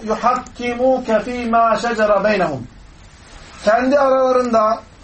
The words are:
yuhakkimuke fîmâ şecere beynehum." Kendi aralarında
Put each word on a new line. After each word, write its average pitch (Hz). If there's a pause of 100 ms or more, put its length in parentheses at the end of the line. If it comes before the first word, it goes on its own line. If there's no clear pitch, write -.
yuhakkimuke 240
fîmâ 233
şecere 208
beynehum." 170 (1000)
Kendi 254
aralarında 254 (240)